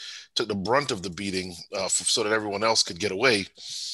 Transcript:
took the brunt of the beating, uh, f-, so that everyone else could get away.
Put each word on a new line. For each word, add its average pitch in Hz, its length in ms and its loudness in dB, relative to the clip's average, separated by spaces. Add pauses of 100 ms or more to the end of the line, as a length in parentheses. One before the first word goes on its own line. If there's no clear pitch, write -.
(340)
took 113 140 0
the 104 80 -2
brunt 117 340 2
of 98 140 -2
the 95 80 -6
beating, 92 420 -4 (240)
uh, 95 80 -2
f-, 87 60 0
so 107 320 2
that 107 100 2
everyone 104 300 0
else 113 180 4
could 87 180 -2
get 98 120 0
away. 104 340 4 (480)